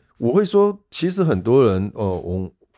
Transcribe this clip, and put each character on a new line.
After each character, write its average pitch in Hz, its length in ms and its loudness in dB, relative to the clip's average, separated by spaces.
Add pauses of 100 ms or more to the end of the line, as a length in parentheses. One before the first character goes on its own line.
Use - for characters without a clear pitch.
(180)
我 120 160 -2
会 202 100 4
说， 202 460 0
其 175 220 -2
实 190 120 0
很 101 200 0
多 127 220 4
人， 98 280 0
呃， 110 100 -6
我， 92 480 -6 (260)